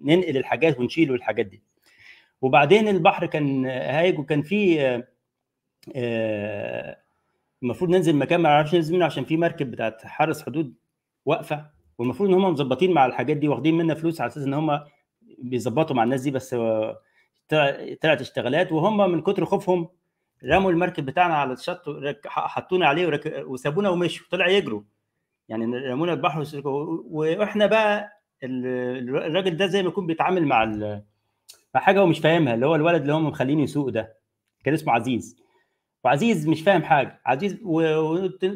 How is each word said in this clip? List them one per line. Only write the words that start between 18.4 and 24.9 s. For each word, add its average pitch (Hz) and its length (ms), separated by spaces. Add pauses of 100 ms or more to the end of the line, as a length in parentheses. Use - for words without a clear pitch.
وهم 190 400
من 160 100
كتر 185 220
خوفهم 180 440 (560)
رموا 185 260
المركب 170 360
بتاعنا 175 280
على 139 180
الشط 175 360
ورك-، 147 380
ح-، 151 200
حطونا 170 400
عليه 160 200
ورك-، 147 400
وسابونا 147 420
ومشوا، 175 420
طلع 180 180
يجروا، 143 340 (640)